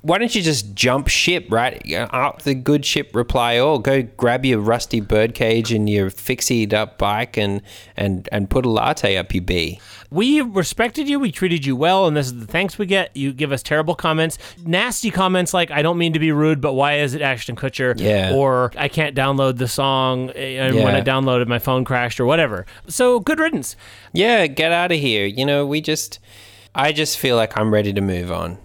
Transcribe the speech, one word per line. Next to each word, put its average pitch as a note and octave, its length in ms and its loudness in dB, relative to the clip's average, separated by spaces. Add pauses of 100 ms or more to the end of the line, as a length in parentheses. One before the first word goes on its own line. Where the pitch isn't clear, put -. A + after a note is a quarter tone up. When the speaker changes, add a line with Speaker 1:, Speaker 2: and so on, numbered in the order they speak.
Speaker 1:
Why E3 180 0
don't A#3 160 -2
you G3 80 0
just G#2+ 320 -2
jump B2+ 320 2
ship, - 420 0
right? A#2 320 0 (320)
Up B2+ 300 -2
the C#3 100 0
good C3+ 320 0
ship - 300 -2
reply A#2+ 420 2
all. D3 220 2
Go C3+ 240 2
grab B2 420 0
your A#2+ 140 2
rusty A2+ 400 0
birdcage A2+ 720 2
and G#2+ 180 2
your G2 220 2
fixied A#2 640 -2
up G#2+ 260 -2
bike G#2+ 380 -2
and, G2+ 260 -2 (340)
and, G2 340 -4
and G2+ 160 -2
put B2+ 200 0
a - 20 2
latte A2 480 0
up - 160 -4
your F#2 80 0
bee. F2+ 380 -2 (320)
Speaker 2:
We B3+ 300 2
respected A#3 680 -2
you. C#4+ 100 0
We A#3 120 0
treated E3+ 340 -2
you C3+ 100 0
well. F3+ 300 2
And D3+ 100 2
this C#3+ 120 0
is B2 120 -10
the A2 60 -12
thanks F3 320 -2
we G#3 80 -2
get. F#3 320 -2
You C#3 160 -4
give C#3 180 -4
us C3 120 -4
terrible D#3 320 0
comments, D#3+ 420 0 (260)
nasty G#3 460 -2
comments F#3 460 0
like, E3+ 160 0
"I D3 100 0
don't E3+ 160 0
mean E3+ 160 0
to D#3+ 60 0
be D#3 120 2
rude, D3+ 300 2
but C#3+ 120 0
why C#3+ 260 2
is C3+ 160 0
it D3 80 -4
Ashton B2 320 -4
Kutcher?" B2+ 440 -2
Speaker 1:
Yeah. G2 320 2
Speaker 2:
Or, C3 460 2
"I C#3+ 120 -2
can't D3 260 -2
download C3+ 420 2
the B2 100 -2
song. C3 680 0
And C3 400 -2
when - 180 4
I - 60 2
Speaker 1:
Yeah. A#2 40 -2
Speaker 2:
downloaded, C3 440 2
my A#2+ 100 0
phone C3 260 0
crashed," A#2+ 360 -2
or A#2+ 80 2
whatever. B2+ 400 0 (200)
So B3 320 2
good D4+ 200 0
riddance. D#4 360 -2 (380)
Speaker 1:
Yeah, G#3+ 320 4
get D#3 260 0
out F3 200 2
of D#3+ 80 2
here. A2 260 2
You A#2 220 -2
know, C#3+ 180 2
we D3 160 -2
just, - 380 -4 (560)
I D3 160 2
just D3+ 260 -2
feel B2+ 200 2
like A2 200 0
I'm G#2+ 160 2
ready G#2 180 2
to G2 100 -2
move F2+ 300 -2
on. E2+ 320 -6